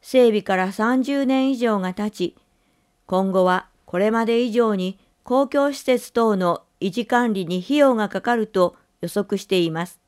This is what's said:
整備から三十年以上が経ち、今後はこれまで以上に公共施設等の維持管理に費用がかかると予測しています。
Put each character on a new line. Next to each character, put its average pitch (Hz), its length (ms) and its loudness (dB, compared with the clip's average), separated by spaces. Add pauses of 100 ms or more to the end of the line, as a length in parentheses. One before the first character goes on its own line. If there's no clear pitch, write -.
整 254 260 4
備 214 140 2
か 190 160 -2
ら 185 160 -2
三 240 280 0
十 277 240 -2
年 262 240 0
以 269 80 -2
上 226 220 0
が 185 140 -6
経 208 180 -6
ち、 - 240 -6 (720)
今 196 260 0
後 185 140 4
は 180 240 0 (160)
こ 180 140 -6
れ 208 120 2
ま 226 140 0
で 233 160 0
以 247 100 -2
上 220 240 0
に 185 240 -6 (240)
公 262 240 0
共 285 240 0
施 277 120 -12
設 247 280 -2
等 226 240 2
の 180 280 0 (180)
維 190 100 -2
持 233 140 -4
管 240 280 0
理 190 120 -4
に 180 180 -4
費 277 140 -2
用 277 180 6
が 208 140 -2
か 190 120 -6
か 240 140 0
る 220 120 -2
と 180 280 0 (260)
予 175 60 -8
測 202 300 -4
し 190 80 -8
て 190 140 0
い 170 120 0
ま 165 140 -6
す。 - 220 -20